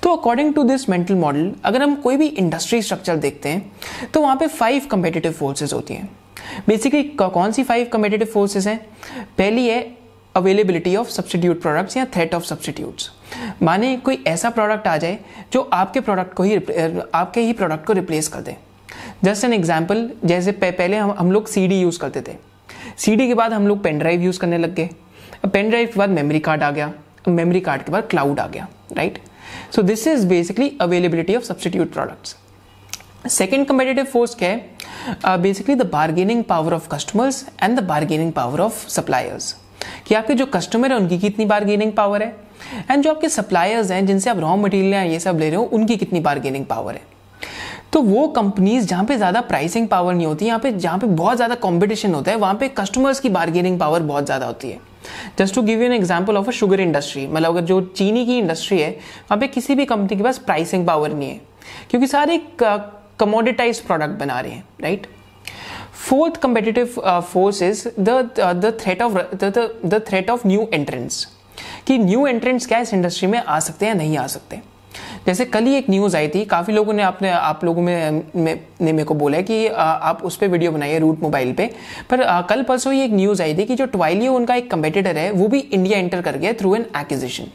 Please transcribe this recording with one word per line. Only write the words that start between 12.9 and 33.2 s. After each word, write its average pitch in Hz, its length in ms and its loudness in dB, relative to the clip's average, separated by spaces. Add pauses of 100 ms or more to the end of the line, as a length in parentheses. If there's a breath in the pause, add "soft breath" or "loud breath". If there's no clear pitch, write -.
माने 220 340 2
कोई 262 300 -2
ऐसा 170 220 0
प्रोडक्ट 214 380 0
आ 160 100 0
जाए 170 220 -4 (340 loud breath)
जो 262 200 2
आपके 185 260 0
प्रोडक्ट 185 340 -2
को - 100 0
ही 208 120 4
रिप्ले-, 170 460 0 (140)
आपके 185 260 0
ही 226 120 2
प्रोडक्ट 160 320 -2
को 220 80 2
रिप्लेस 165 340 0
कर - 120 -8
दे। - 180 -12 (680 loud breath)
Just 202 200 2
an 226 160 2
example, 170 460 0 (180)
जैसे 180 260 2
प-, 202 120 -6
पहले 180 340 0
हम, 208 220 0
हम 175 120 4
लोग 214 160 2
सीडी 190 320 2
यूज़ 175 200 0
करते 135 220 -6
थे, - 140 -12 (640 loud breath)
सीडी 226 300 4
के 240 60 2
बाद 226 200 2
हम 202 140 2
लोग 202 160 0
पेन 156 160 0
ड्राइव 170 220 2
यूज़ 180 180 0
करने 170 180 0
लग 170 180 -2
गए, 165 140 -2 (560 loud breath)
अब 190 60 0
पेन 202 180 2
ड्राइव 233 180 2
के 220 120 -4
बाद 196 100 4
मेमोरी 151 300 2
कार्ड 151 240 0
आ 147 80 2
गया, 147 160 -2 (400)
अब - 20 2
मेमोरी 175 300 2
कार्ड 143 240 -2
के 143 80 -8
बाद 214 120 0
क्लाउड 143 360 0
आ 95 80 -4
गया, - 200 -12 (260)
राइट? 170 260 -4 (560 loud breath)
So 220 80 4
this 214 240 2
is 311 120 4
basically 190 500 2 (120)
availability 175 600 2
of - 100 -14
substitute - 420 -2
products। - 440 -8 (920)